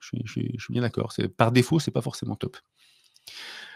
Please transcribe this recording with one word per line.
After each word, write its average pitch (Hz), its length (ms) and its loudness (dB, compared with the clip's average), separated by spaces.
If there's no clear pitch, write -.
Je - 80 -18
suis, 117 160 -4
je 110 80 -10
suis, 120 240 -2
je 110 80 -10
suis - 80 -8
bien 120 100 0
d'accord. - 300 -2
C'est, - 160 0
par 117 240 4
défaut, 127 260 6
c'est - 140 0
pas 131 80 2
forcément 113 340 -4
top. 127 220 -6